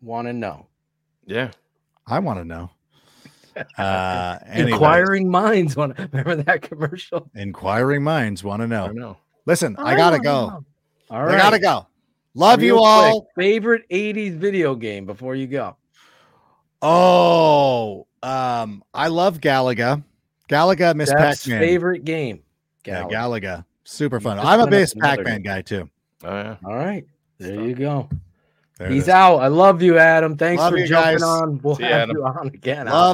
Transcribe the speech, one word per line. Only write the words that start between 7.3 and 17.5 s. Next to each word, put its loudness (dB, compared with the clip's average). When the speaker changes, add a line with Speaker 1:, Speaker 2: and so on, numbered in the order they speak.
Speaker 3:
Inquiring -4
minds -4
wanna -8
know. -6
Speaker 2:
I -10
know. -16
Speaker 3:
Listen, 0
I -2
Speaker 1:
I 2
Speaker 3:
gotta 6
Speaker 1:
wanna -4
Speaker 3:
go. 0
Speaker 1:
know. -16
All -6
Speaker 3:
I 2
gotta 6
Speaker 1:
right. 0
Speaker 3:
go. 0
Love 6
you 4
Speaker 1:
Real 6
quick, 6
Speaker 3:
all. 4
Speaker 1:
favorite 0
eighties -6
video -2
game -10
before -12
you -8
go? -8
Speaker 3:
Oh, 2